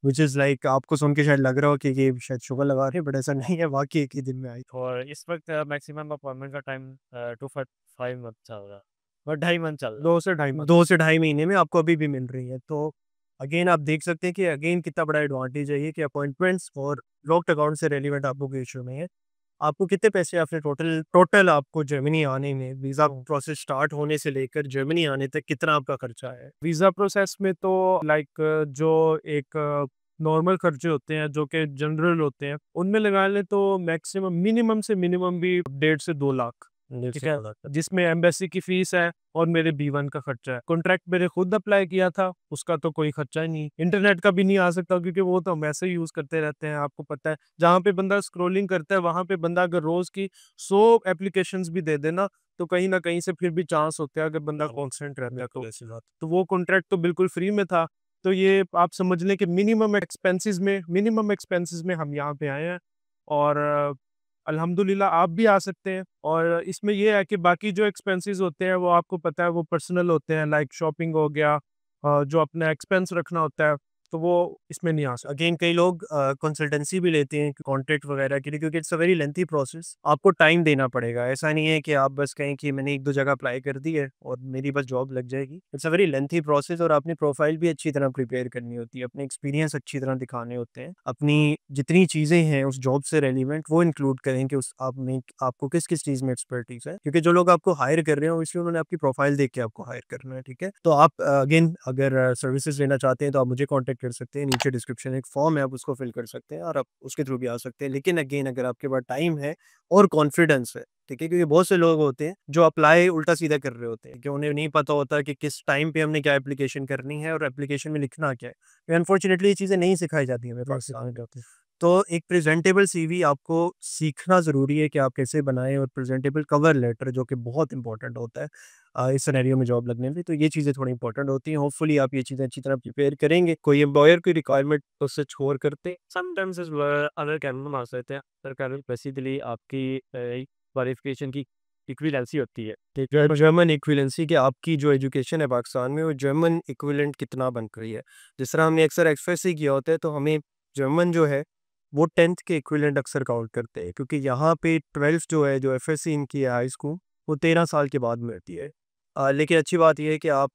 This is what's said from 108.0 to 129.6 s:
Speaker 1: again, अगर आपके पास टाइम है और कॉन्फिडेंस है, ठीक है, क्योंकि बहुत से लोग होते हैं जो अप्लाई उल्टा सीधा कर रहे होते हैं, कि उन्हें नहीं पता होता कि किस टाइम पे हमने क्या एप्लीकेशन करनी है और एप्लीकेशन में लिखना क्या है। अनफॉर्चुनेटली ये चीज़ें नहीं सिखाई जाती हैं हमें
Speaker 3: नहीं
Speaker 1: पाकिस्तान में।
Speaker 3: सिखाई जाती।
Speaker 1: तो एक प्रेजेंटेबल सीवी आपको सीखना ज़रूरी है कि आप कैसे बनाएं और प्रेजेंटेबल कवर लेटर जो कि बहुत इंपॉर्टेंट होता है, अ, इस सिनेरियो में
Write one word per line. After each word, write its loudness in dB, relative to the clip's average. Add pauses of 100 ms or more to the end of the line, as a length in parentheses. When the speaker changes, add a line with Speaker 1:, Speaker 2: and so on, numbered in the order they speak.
Speaker 1:
again, -4
अगर -4
आपके -6
पास -2
टाइम -2
है -6 (360)
और 8
कॉन्फिडेंस 2
है, -12 (240)
ठीक -12
है, -6
क्योंकि 2
बहुत 4
से 4
लोग 4
होते 0
हैं -8 (160)
जो 4
अप्लाई 6
उल्टा 0
सीधा 0
कर -8
रहे -10
होते -10
हैं, -20
कि -10
उन्हें -2
नहीं -2
पता 0
होता 0
कि -6
किस -8
टाइम 0
पे -2
हमने 0
क्या 2
एप्लीकेशन -4
करनी -8
है -6
और -2
एप्लीकेशन -6
में -2
लिखना -4
क्या -14
है। -4
अनफॉर्चुनेटली 2
ये 6
चीज़ें 0
नहीं 4
सिखाई 0
जाती -4
हैं -10
हमें -8
Speaker 3:
नहीं -4
Speaker 1:
पाकिस्तान -8
में। -8
Speaker 3:
सिखाई -12
जाती। -16 (380)
Speaker 1:
तो 6
एक -2
प्रेजेंटेबल 4
सीवी 0
आपको 2
सीखना 0
ज़रूरी 2
है 2
कि -2
आप 2
कैसे -2
बनाएं -2
और 0
प्रेजेंटेबल -2
कवर 4
लेटर -2
जो -4
कि -8
बहुत -4
इंपॉर्टेंट -10
होता -10
है, -10 (480)
अ, 0
इस 0
सिनेरियो 2
में 2